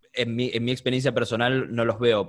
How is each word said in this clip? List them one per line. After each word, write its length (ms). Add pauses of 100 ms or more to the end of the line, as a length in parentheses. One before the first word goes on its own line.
(120)
en 220
mi, 180
en 120
mi 80
experiencia 400
personal 600
no 100
los 160
veo 280